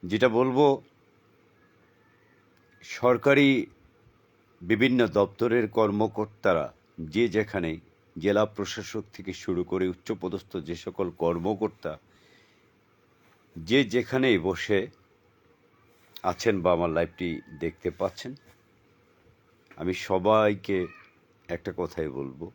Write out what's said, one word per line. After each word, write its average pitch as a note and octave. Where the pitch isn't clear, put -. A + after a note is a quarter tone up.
যেটা G#2
বলবো, C3
সরকারি C#3
বিভিন্ন A2+
দপ্তরের A2
কর্মকর্তারা G#2
যে F#2+
যেখানেই, F2+
জেলা G2+
প্রশাসক G#2
থেকে F#2
শুরু F2+
করে F#2
উচ্চপদস্থ F#2
যে E2+
সকল F#2
কর্মকর্তা E2+
যে E2+
যেখানেই A#2+
বসে F#2
আছেন F#2+
বা F2
আমার E2+
লাইভটি E2+
দেখতে E2
পাচ্ছেন, F#2+
আমি F2+
সবাইকে G2+
একটা F2
কথাই E2
বলবো C#2